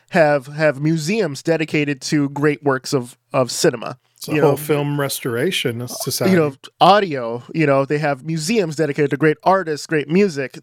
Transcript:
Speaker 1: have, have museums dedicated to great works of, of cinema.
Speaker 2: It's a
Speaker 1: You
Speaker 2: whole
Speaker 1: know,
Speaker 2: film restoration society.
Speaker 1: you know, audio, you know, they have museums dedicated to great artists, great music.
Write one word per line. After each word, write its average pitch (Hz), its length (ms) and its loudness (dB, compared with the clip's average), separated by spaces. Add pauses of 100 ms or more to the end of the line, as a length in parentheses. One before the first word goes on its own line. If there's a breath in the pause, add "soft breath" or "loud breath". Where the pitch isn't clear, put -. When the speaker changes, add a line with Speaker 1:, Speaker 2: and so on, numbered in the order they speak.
(120)
Speaker 1:
have, 147 360 4
have 147 320 0
museums 160 640 0
dedicated 156 600 -2
to 143 260 0
great 143 340 -2
works 135 300 -2
of, 123 240 -4 (160)
of 127 180 2
cinema. 127 460 -2 (200)
Speaker 2:
It's - 120 -14
a 156 40 -4
Speaker 1:
You 151 80 0
Speaker 2:
whole 147 100 6
Speaker 1:
know, 143 60 0
Speaker 2:
film 147 420 -2
restoration 123 880 -4
society. - 460 -2
Speaker 1:
you 175 60 4
know, 147 160 0 (260)
audio, 143 600 2 (100)
you 156 140 2
know, 135 180 2
they 147 140 -2
have 143 260 -4
museums 160 500 -2
dedicated 147 360 0
to - 60 -2
great 156 260 2
artists, 170 420 0
great 147 240 -2
music. 160 540 0